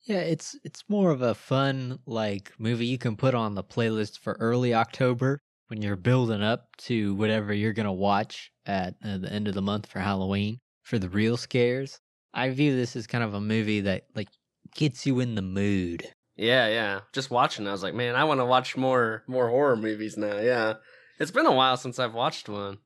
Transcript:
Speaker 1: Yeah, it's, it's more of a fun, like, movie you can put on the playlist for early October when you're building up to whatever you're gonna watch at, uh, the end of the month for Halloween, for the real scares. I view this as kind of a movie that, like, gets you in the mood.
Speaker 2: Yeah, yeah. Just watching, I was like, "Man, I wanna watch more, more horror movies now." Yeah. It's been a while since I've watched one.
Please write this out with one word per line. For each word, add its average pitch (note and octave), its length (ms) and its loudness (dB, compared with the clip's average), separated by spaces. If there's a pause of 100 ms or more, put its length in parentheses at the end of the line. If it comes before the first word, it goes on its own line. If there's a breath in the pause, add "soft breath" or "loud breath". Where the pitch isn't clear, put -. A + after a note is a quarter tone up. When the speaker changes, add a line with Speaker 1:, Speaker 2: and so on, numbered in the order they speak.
Speaker 1:
Yeah, G3+ 160 -2
it's, D#3+ 440 -4
it's - 240 -16
more G3+ 240 4
of B2+ 100 0
a A#2 120 2
fun, C3+ 720 -2
like, G#2+ 520 -4
movie A#2 280 0
you B2+ 120 -2
can B2 180 -2
put C3 200 2
on G#2+ 180 0
the G#2+ 80 -6
playlist A2 560 -2
for - 220 -6
early A#2+ 340 2
October B2+ 640 2 (300)
when G#2+ 120 -8
you're G2+ 140 -2
building A2+ 480 2
up A2 360 -2
to G#2+ 360 0
whatever G#2+ 380 0
you're G#2 200 0
gonna G#2 200 -2
watch G2+ 580 0 (160)
at, F#2+ 380 -2
uh, G2+ 140 -4
the F#2 140 -6
end G#2 140 -2
of G2+ 80 -2
the G2 80 -2
month G#2 240 -2
for - 140 -10
Halloween, G2 580 -2 (240)
for - 160 -2
the F#2 100 -2
real G#2+ 280 2
scares. B2+ 640 -2 (340)
I B2+ 160 -2
view C#3 240 2
this B2 220 -2
as A2+ 100 -8
kind A#2+ 160 0
of G#2+ 120 -2
a G2+ 60 -2
movie G#2+ 420 0
that, F#2+ 240 -2 (100)
like, G#2 120 -8 (460)
gets - 320 -2
you B2+ 140 2
in B2 160 -2
the G2 60 -2
mood. F#2+ 680 -2 (220)
Speaker 2:
Yeah, A#2 320 2
yeah. G#2+ 340 -2 (120)
Just - 180 -6
watching, A#2+ 380 0
I G2 40 -4
was F#2+ 120 -6
like, F2 100 -4
"Man, A#2+ 220 -2
I C#3 80 4
wanna C#3 220 2
watch B2+ 300 2
more, B2 520 2
more B2+ 220 0
horror C3 260 4
movies G#2+ 400 -4
now." G2+ 220 -2
Yeah. A2+ 360 2 (460 soft breath)
It's D3+ 100 -2
been D4 160 2
a A3 80 6
while C3 220 4
since B2+ 240 -8
I've A#2 140 -2
watched B2+ 340 -4
one. G2+ 380 -8